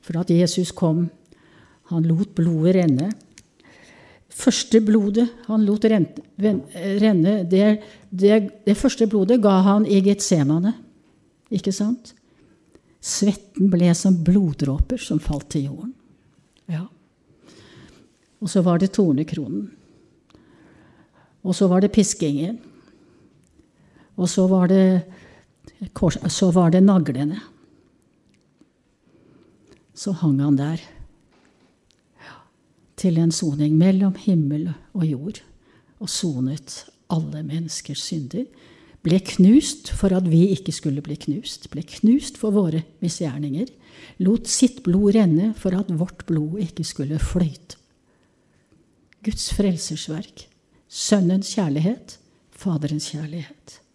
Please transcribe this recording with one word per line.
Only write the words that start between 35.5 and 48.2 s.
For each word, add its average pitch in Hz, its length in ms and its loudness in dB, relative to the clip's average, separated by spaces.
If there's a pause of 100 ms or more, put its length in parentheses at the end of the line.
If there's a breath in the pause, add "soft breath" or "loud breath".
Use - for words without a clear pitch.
Og 202 120 -10
sonet 139 720 -6 (280)
alle 156 320 -4
menneskers 156 600 -8
synder. 170 440 -8 (520 soft breath)
Ble 185 240 0
knust - 720 2
for 190 160 0
at 185 160 0
vi 165 240 4
ikke 175 240 -4
skulle 147 280 -4
bli 240 120 -10
knust. - 560 -8
Ble 160 160 -10
knust - 520 0
for 214 160 -2
våre 160 280 0 (160)
misgjerninger. 147 720 -6 (560 loud breath)
Lot 226 240 0
sitt - 320 0
blod 202 320 2
renne 202 400 4
for 185 200 -4
at 190 160 -4
vårt 170 360 -6
blod 160 320 -4
ikke 170 240 -8
skulle 147 360 -6
fløyte. - 600 -4 (1400)